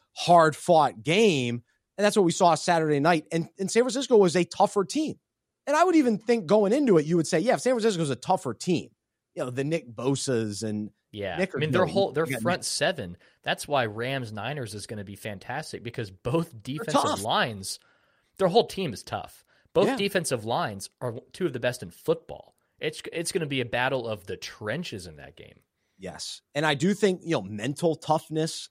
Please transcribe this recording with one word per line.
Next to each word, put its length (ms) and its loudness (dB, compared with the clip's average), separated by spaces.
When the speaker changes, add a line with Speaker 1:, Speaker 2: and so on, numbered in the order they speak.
Speaker 1:
hard 420 6
fought 480 2
game. 600 2
And 80 0
that's 120 4
what 80 6
we 60 4
saw 240 6
Saturday 460 2
night. 320 4
And, 160 -2
and 100 -2
San 140 2
Francisco 340 2
was 200 6
a 80 4
tougher 400 0
team. 340 -4
And 100 0
I 60 6
would 140 4
even 220 4
think 280 0
going 260 4
into 260 6
it, 80 2
you 100 2
would 100 2
say, 140 0
yeah, 140 2
if 60 -2
San 120 2
Francisco's 380 0
a 60 -2
tougher 380 -2
team, 360 -2
you 100 -4
know, 60 -8
the 140 -4
Nick 280 -4
Bosa's 680 -2
and 280 -4
Speaker 2:
Yeah. 260 -8
Speaker 1:
Nick 200 -2
Speaker 2:
I 20 -4
mean, 120 -2
Speaker 1:
or 20 -2
Speaker 2:
their 140 2
Speaker 1:
no, 60 -4
Speaker 2:
whole, 200 2
their 140 0
Speaker 1:
you 80 -2
got 80 -6
Speaker 2:
front 180 -2
Speaker 1:
Nick. 60 -12
Speaker 2:
seven, 500 -4
that's 240 -6
why 200 0
Rams 460 -6
Niners 420 -8
is 120 -12
gonna 180 -10
be 120 -14
fantastic 640 -10
because 300 -8
both 400 -2
Speaker 1:
They're 260 -10
Speaker 2:
defensive 140 -8
Speaker 1:
tough. 220 -2
Speaker 2:
lines, 560 -2
their 100 4
whole 180 4
team 260 -6
is 100 -12
tough. 420 -10
Both 140 4
Speaker 1:
Yeah. 80 0
Speaker 2:
defensive 480 -2
lines 460 -4
are 140 -6
two 140 -4
of 60 -2
the 80 -6
best 220 -2
in 80 -14
football. 640 -4
It's, 240 -8
it's 200 -6
gonna 140 -2
be 140 -2
a 60 0
battle 420 -2
of 180 -8
the 100 -8
trenches 720 -8
in 80 -18
that 200 -20
game. 220 -20
Speaker 1:
Yes. 420 -12
And 100 -2
I 100 2
do 200 2
think, 300 0
you 80 -4
know, 100 0
mental 540 -2
toughness 760 -4